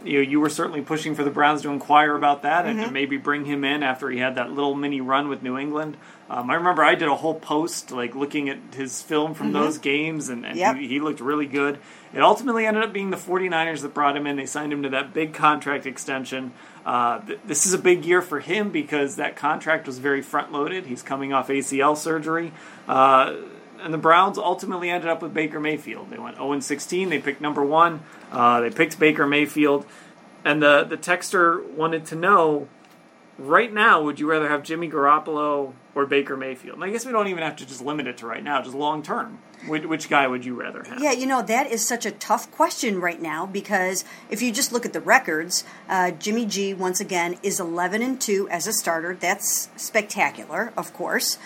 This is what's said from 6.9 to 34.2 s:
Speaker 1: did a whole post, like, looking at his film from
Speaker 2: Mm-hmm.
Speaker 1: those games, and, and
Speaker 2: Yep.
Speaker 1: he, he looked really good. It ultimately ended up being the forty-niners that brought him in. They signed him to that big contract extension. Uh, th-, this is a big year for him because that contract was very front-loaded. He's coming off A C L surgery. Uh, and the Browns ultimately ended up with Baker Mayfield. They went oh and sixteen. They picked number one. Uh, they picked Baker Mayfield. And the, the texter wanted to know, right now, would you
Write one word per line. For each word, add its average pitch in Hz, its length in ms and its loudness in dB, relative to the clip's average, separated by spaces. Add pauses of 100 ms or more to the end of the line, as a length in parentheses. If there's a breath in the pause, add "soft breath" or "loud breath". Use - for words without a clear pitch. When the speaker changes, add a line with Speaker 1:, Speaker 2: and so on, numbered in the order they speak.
Speaker 1:
did 170 120 0
a 139 80 2
whole 151 200 0
post, 160 560 -2
like, 123 240 -4
looking 143 320 -2
at 139 100 -4 (160)
his 131 280 -8
film 156 320 0
from 147 140 -4
Speaker 2:
Mm-hmm. 143 60 0 (100)
Speaker 1:
those 151 160 0
games, 147 500 -2
and, 120 160 -8
and - 120 -8
Speaker 2:
Yep. 175 200 2
Speaker 1:
he, 139 100 -6
he 131 140 -2
looked 151 180 -2
really 147 260 -2
good. 143 340 0 (340 loud breath)
It - 80 0
ultimately 220 440 6
ended 220 180 2
up 214 100 -4
being 196 160 -4
the 185 80 -2
forty-niners 175 640 -2
that 139 120 -8
brought 143 220 2
him 147 120 -4
in. 143 100 -2
They 135 80 -4
signed 147 260 -6
him 143 120 -4
to 139 60 -2
that 131 240 -2
big 156 200 -2
contract 143 520 2
extension. 131 680 -8 (320 loud breath)
Uh, 120 340 2
th-, - 260 -10
this 165 200 0
is 185 80 2
a 185 40 2
big 165 280 4
year 180 160 4
for 151 180 -4
him 202 300 -2
because 147 480 -2
that 147 180 -4
contract 160 520 -2
was 127 120 -8
very 139 220 0
front-loaded. 147 640 -4
He's 123 160 -8
coming 139 320 -4
off 131 160 2
A 139 120 0
C 135 200 -2
L 147 160 6
surgery. 160 560 -4 (340 loud breath)
Uh, 143 480 6 (460)
and 151 120 -6
the 160 40 -2
Browns 175 400 6
ultimately 180 520 -2
ended 170 200 0
up 165 120 0
with 156 120 -8
Baker 156 260 -2
Mayfield. 151 500 -6
They 117 80 -12
went 117 220 -12
oh 135 140 -2
and 139 100 -2
sixteen. 180 460 -4
They 147 100 0
picked 139 220 -6
number 147 220 0
one. 160 380 4 (300 loud breath)
Uh, 120 300 4
they 117 80 0
picked 156 300 0
Baker 156 280 4
Mayfield. 147 580 2 (600 loud breath)
And 151 180 4
the, 147 220 8
the 156 120 -6
texter 175 760 2
wanted 160 360 -2
to 165 80 -8
know, 165 540 4 (680)
right 175 320 2
now, 208 300 6
would 147 180 -2
you 151 100 -2